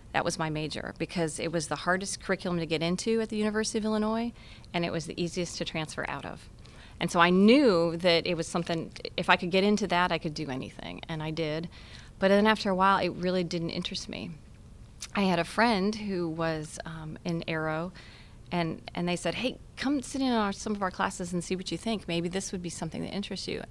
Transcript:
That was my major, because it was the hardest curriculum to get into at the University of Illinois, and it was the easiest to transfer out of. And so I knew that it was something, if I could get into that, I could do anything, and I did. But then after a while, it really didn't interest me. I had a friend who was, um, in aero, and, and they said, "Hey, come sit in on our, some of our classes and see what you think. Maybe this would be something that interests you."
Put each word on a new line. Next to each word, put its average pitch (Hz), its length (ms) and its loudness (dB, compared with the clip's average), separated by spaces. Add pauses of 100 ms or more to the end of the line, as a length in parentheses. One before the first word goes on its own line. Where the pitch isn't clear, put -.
(140)
That - 100 2
was - 140 -2
my 160 100 0
major, 151 500 -6
because 165 400 -2
it 156 140 -4
was 160 160 -2
the 147 80 -4
hardest 185 460 -2
curriculum 180 380 -2
to 165 60 -2
get 156 160 0
into 185 380 2
at 220 80 -2
the 220 80 -4
University 214 400 0
of 208 80 -2
Illinois, 220 480 0 (400)
and 170 140 0
it - 40 -2
was 160 140 -2
the - 180 -6
easiest 175 360 -4
to 165 80 -4
transfer - 420 -6
out 139 160 -8
of. - 240 -12 (500)
And 170 120 0
so - 100 6
I 170 80 10
knew 185 680 8
that 170 280 4
it 175 120 0
was 165 80 -4
something, 170 440 -2 (280)
if 175 100 0
I 185 80 8
could 180 140 0
get 190 140 4
into 208 240 4
that, 175 220 2
I 165 60 0
could 160 160 -4
do 151 160 -6
anything, 131 640 -8
and 156 120 -4
I 156 80 -4
did. 160 380 -4 (500)
But 190 100 4
then 202 180 8
after 214 240 2
a 190 40 2
while, 190 240 6
it 180 100 0
really 180 340 -2
didn't 170 280 -4
interest - 380 -6
me. 180 220 -8 (840)
I 208 60 2
had 180 180 4
a 170 40 2
friend 214 480 2
who 196 360 -4
was, 160 580 -4
um, 160 380 -10
in 170 240 -2
aero, 160 420 -2 (640)
and, 170 280 -2 (140)
and 175 140 -2
they 175 80 0
said, 170 180 -2
"Hey, 220 240 -4 (180)
come 277 260 0
sit - 180 -6
in 262 100 2
on 240 80 4
our, 202 140 2
some 214 200 -6
of 202 100 -4
our 180 100 0
classes 180 400 -6
and 175 100 -2
see 185 140 -4
what 180 160 -8
you 165 60 -4
think. 220 280 -6
Maybe 170 220 -2
this 190 240 -6
would 180 100 -6
be 175 80 -8
something 165 320 -8
that - 100 -8
interests 196 360 -8
you." - 220 -6